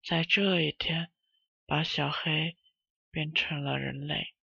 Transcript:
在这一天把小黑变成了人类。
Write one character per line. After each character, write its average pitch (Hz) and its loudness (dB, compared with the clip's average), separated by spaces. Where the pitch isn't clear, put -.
在 165 2
这 190 4
一 151 2
天 165 -4
把 147 0
小 147 0
黑 156 0
变 156 -4
成 147 -2
了 135 -2
人 135 -6
类。 - -4